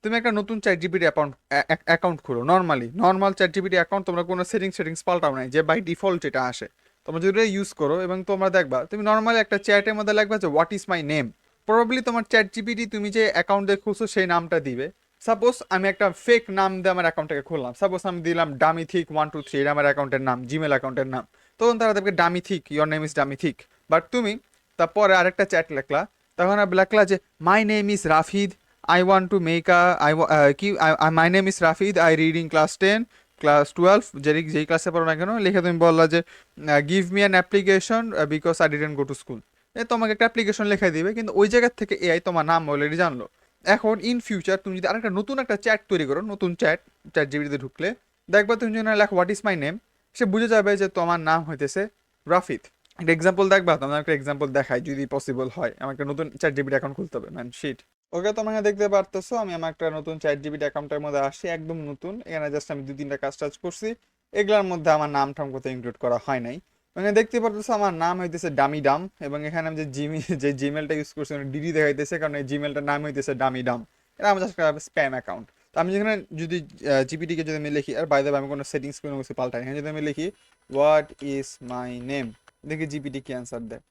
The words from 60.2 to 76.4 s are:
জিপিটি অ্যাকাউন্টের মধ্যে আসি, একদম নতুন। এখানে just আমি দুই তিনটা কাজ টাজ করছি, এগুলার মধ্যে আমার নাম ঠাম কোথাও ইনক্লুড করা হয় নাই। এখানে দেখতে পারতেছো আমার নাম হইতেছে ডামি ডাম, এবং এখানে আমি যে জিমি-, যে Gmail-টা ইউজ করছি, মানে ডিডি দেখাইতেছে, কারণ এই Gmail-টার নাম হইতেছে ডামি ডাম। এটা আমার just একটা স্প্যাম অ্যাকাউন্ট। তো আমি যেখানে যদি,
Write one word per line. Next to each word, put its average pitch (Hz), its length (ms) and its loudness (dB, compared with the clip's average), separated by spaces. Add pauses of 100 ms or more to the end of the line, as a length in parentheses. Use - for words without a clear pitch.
জিপিটি 147 220 -8
অ্যাকাউন্টের 147 400 -4
মধ্যে 147 180 -4
আসি, 139 300 -4
একদম 165 280 -8
নতুন। 165 500 -12
এখানে 151 300 -6
just 147 160 -6
আমি 139 100 -8
দুই 135 140 -12
তিনটা 143 200 -8
কাজ 135 200 -8
টাজ 147 220 -8
করছি, 214 360 -8 (380)
এগুলার 208 300 2
মধ্যে 170 280 0
আমার 151 200 4
নাম 139 220 0
ঠাম 139 200 -8
কোথাও 131 200 -8
ইনক্লুড 120 240 -10
করা 120 300 -2
হয় 135 140 -2
নাই। 120 160 -10 (400)
এখানে 202 160 -2
দেখতে 226 280 2
পারতেছো 214 320 -4
আমার 202 220 0
নাম 170 260 -2
হইতেছে 175 300 -6
ডামি 143 300 0
ডাম, 147 280 0 (120)
এবং 147 260 -8
এখানে 160 220 -6
আমি 160 80 -8
যে 156 80 -6
জিমি-, 147 520 -6
যে 143 160 0
Gmail-টা 143 420 -4
ইউজ 151 180 -6
করছি, 151 220 -10
মানে 139 160 -10
ডিডি 151 220 -6
দেখাইতেছে, 147 460 0
কারণ 151 160 -4
এই 143 100 -6
Gmail-টার 143 380 -6
নাম 143 220 -2
হইতেছে 139 300 -6
ডামি 127 280 -2
ডাম। 120 240 -4 (320)
এটা 202 120 2
আমার 190 120 2
just 180 200 -4
একটা 151 160 0
স্প্যাম 143 320 -2
অ্যাকাউন্ট। 113 380 -8 (240)
তো - 80 -2
আমি 180 120 0
যেখানে 208 320 -2 (120)
যদি, 165 260 -6